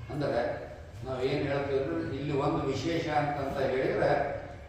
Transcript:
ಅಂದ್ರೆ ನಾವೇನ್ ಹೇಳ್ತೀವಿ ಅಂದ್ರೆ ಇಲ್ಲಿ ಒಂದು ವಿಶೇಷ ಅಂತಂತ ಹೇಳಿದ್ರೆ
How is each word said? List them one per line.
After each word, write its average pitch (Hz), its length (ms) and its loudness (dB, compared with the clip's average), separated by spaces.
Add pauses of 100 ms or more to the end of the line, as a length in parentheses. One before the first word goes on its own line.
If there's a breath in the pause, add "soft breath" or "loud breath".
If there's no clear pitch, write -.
(120)
ಅಂದ್ರೆ - 560 -2 (360)
ನಾವೇನ್ 131 440 0
ಹೇಳ್ತೀವಿ 139 360 2
ಅಂದ್ರೆ 165 320 -2
ಇಲ್ಲಿ 143 200 0
ಒಂದು 143 300 2
ವಿಶೇಷ 156 420 0
ಅಂತಂತ 143 500 0
ಹೇಳಿದ್ರೆ - 840 2 (260)